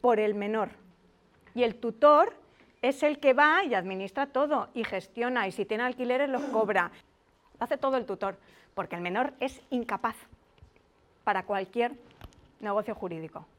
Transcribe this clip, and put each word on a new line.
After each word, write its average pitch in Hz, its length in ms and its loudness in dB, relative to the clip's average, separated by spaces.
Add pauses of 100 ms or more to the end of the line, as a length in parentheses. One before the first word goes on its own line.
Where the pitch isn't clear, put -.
por 233 180 4
el 214 140 0
menor. 208 340 -2 (840)
Y 240 80 0
el 226 140 0
tutor 294 580 6 (480)
es 277 200 0
el 294 180 2
que 269 120 6
va 302 320 4
y 254 100 -2
administra 190 520 -4
todo 277 480 0
y 226 100 -4
gestiona, 233 640 -4
y 170 40 -6
si 202 120 -6
tiene 220 200 -4
alquileres 254 440 0
los 262 140 -2
cobra. 214 480 0 (680)
Lo - 60 -4
hace 285 140 -4
todo 269 180 0
el 233 80 -2
tutor, 190 320 -6 (380)
porque 180 220 -8
el 175 40 -8
menor 214 400 -2
es 262 300 -6
incapaz 233 460 -4 (1080)
para 190 200 -2
cualquier 208 500 -2 (680)
negocio 208 340 -4
jurídico. 160 520 -10 (120)